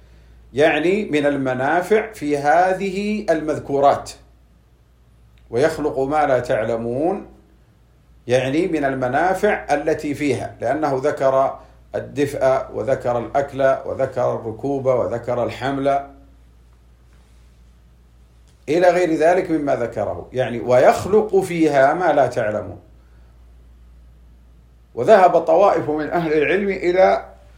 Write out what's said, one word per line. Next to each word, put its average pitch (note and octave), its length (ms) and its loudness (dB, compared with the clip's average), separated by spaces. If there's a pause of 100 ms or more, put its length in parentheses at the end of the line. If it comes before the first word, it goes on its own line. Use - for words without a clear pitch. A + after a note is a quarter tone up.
(540)
يعني D#3+ 520 2
من D3 200 0
المنافع C#3+ 840 0
في D3 260 -4
هذه F#3 920 0
المذكورات، C#3+ 800 0 (1400)
"ويخلق D3 500 -2
ما C#3+ 260 0
لا C3 140 2
تعلمون"، A#2+ 840 -4 (1040)
يعني C3 400 0
من D3+ 180 -2
المنافع D3 880 0
التي D3 400 -2
فيها، C3+ 480 -4
لأنه C3+ 420 -2
ذكر C3+ 560 0 (360)
الدفء C3 800 -2
وذكر A#2+ 440 -2
الأكل A2+ 440 -4 (240)
وذكر B2 500 -2
الركوب B2 500 -6
وذكر A#2+ 580 -2
الحمل C3+ 640 -2 (2500)
إلى F3 200 4
غير F3 240 2
ذلك E3 380 2
مما C#3+ 240 0
ذكره، G#2 580 -6
يعني A#2+ 260 -4
"ويخلق F#3+ 800 2
فيها D#3 540 2
ما E3+ 200 0
لا C#3 140 4
تعلمون". G#2+ 520 -6 (2250)
وذهب E3+ 440 6
طوائف D#3+ 500 2
من D3+ 200 -4
أهل E3 240 -2
العلم D#3+ 360 0
إلى F#3 560 2 (320)